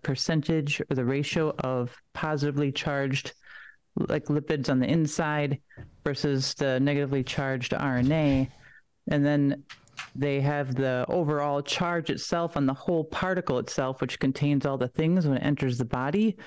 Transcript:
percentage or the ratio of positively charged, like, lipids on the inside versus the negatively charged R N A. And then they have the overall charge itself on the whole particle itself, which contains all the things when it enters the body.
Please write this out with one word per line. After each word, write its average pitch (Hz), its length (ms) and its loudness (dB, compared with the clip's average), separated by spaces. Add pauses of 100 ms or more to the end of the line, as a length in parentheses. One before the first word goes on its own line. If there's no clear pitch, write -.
percentage 147 840 0
or 147 60 -2
the 131 100 0
ratio 143 480 0 (120)
of 127 320 -2 (180)
positively 147 560 0
charged, 139 600 -2 (640)
like, - 300 -2
lipids 147 440 0
on 131 80 4
the 127 80 2
inside 151 720 0 (460)
versus 139 500 0
the 131 240 0
negatively 139 460 2
charged 135 500 -4
R 135 220 0
N 127 160 4
A. 143 360 2 (640)
And 147 140 2
then 143 400 2 (500)
they 139 280 0
have 143 320 0
the 127 340 2
overall 147 540 2
charge 170 480 -2
itself 170 480 -2
on 143 80 2
the 135 80 2
whole 160 300 0
particle 180 540 0
itself, 131 440 -2
which 127 180 -4
contains 139 460 2
all 135 100 0
the 127 120 0
things 165 380 2
when 139 120 2
it - 40 -2
enters 135 360 0
the 123 80 0
body. 151 500 0 (100)